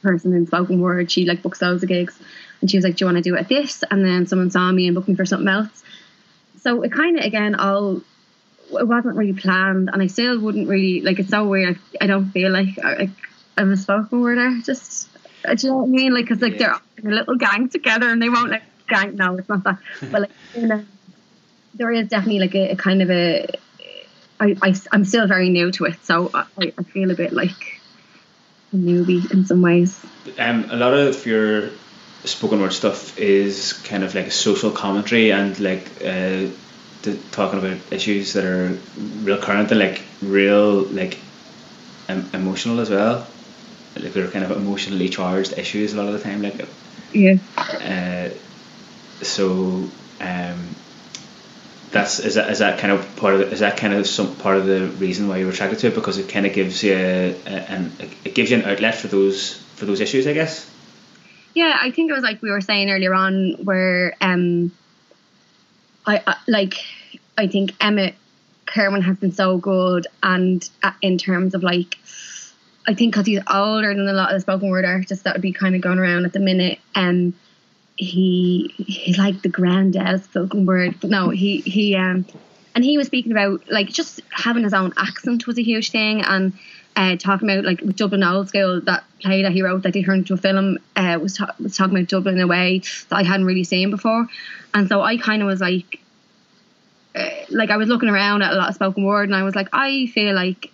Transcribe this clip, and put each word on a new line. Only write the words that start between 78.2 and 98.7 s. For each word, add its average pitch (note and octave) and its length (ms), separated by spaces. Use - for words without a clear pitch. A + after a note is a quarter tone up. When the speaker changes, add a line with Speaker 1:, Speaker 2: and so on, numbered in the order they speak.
Speaker 1:
he's F#3 400
like G3 240
the F#3 80
granddad F#3 760
spoken F#3+ 400
word. F3+ 340
But G3 100
no, F#3+ 200
he, F#3+ 320
he, G3+ 340
um, F#3 300
and A#3+ 80
he D4 140
was C#4 100
speaking B3 240
about, G3+ 400
like, G3+ 160
just - 320
having A#3 360
his G3+ 80
own F#3+ 240
accent A#3 500
was A#3 100
a A#3+ 60
huge A3 280
thing, G#3+ 300
and, F#3+ 320
uh, F#3 180
talking G3 340
about, G3 160
like, F3+ 160
with F#3+ 140
Dublin G3 280
Old F#3+ 260
School, F#3 320
that F3 220
play F#3+ 240
that F#3+ 80
he F#3 120
wrote F#3 200
that F#3 120
he G3 80
turned F#3+ 160
into F#3+ 140
a F#3 40
film, F#3+ 400
uh, F3+ 260
was G3 160
ta-, - 220
was - 160
talking F#3+ 220
about F3+ 100
Dublin F#3+ 280
in F#3 60
a F3+ 60
way F3+ 320
that - 60
I F#3+ 80
hadn't F#3+ 220
really F#3 180
seen F#3 280
before. A3 360
And G3+ 160
so G3+ 120
I A3+ 160
kind G#3+ 240
of G3+ 60
was F#3+ 140
like, F3+ 380
uh, - 140
like, A3 200
I G#3 80
was G#3+ 120
looking A#3+ 200
around G3+ 340
at F3+ 100
a - 20
lot F#3 140
of F#3+ 60